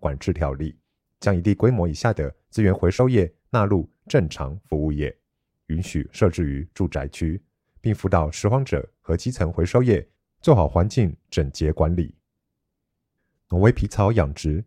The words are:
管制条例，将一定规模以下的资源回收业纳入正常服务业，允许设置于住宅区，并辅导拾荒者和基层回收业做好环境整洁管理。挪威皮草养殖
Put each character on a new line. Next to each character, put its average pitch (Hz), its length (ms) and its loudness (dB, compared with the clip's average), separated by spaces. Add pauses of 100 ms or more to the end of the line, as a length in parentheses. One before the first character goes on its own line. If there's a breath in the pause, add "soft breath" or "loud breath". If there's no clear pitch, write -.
管 69 180 -4
制 - 140 -2
条 71 220 -2
例， 73 200 -6 (460)
将 101 160 0
一 87 60 -2
定 98 120 2
规 113 160 4
模 98 160 2
以 82 60 -2
下 107 220 0
的 71 200 -6 (140)
资 - 140 -2
源 95 120 4
回 90 160 2
收 127 180 2
业 101 240 2 (180)
纳 113 140 2
入 98 240 0 (200)
正 95 200 2
常 71 360 -10
服 76 180 -4
务 78 80 0
业， 73 260 -4 (500)
允 80 140 -4
许 76 320 -6
设 104 160 2
置 85 160 -2
于 71 300 -6
住 92 140 -2
宅 - 180 -6
区， 82 340 -6 (400)
并 110 140 -2
辅 - 140 -4
导 85 200 2
拾 - 200 -4
荒 131 160 0
者 - 240 -4 (120)
和 87 160 -2
基 123 140 -4
层 87 220 -2
回 85 120 -2
收 123 200 2
业 117 200 2 (360)
做 165 120 4
好 92 140 4
环 87 220 2
境 98 260 0 (160)
整 76 220 -2
洁 78 200 0
管 80 220 0
理。 85 220 -4 (1300)
挪 87 100 2
威 107 100 8
皮 - 160 0
草 104 240 2
养 85 240 2
殖 80 320 -4